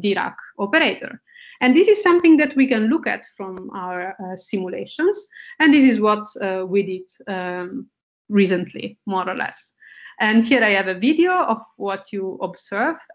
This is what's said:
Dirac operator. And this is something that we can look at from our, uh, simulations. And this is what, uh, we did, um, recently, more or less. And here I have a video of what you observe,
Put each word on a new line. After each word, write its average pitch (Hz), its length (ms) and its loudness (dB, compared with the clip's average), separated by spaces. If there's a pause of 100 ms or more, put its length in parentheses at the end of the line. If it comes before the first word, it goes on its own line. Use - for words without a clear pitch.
Dirac 185 320 -2 (240)
operator. 226 640 -2 (400)
And 254 140 4
this 370 120 6
is 415 140 4
something 339 360 6
that 294 180 2
we 269 100 4
can 220 220 0
look 302 180 0
at 196 180 -6 (140)
from 185 380 -12
our, 180 440 -10
uh, 185 160 -12
simulations. 196 920 -6 (320)
And 302 120 6
this 285 140 6
is 220 160 4
what, 214 240 0 (160)
uh, 190 240 -4
we 190 160 0
did, 185 520 -10
um, 180 540 -10 (420)
recently, 190 760 -2
more 185 240 -4
or 185 60 -6
less. - 380 -10 (460)
And 220 260 4
here 233 180 4
I 214 60 2
have 196 180 0
a 185 100 -4
video 320 360 2
of 285 240 0 (180)
what 196 380 -8
you 190 280 -8
observe, 202 540 -6 (200)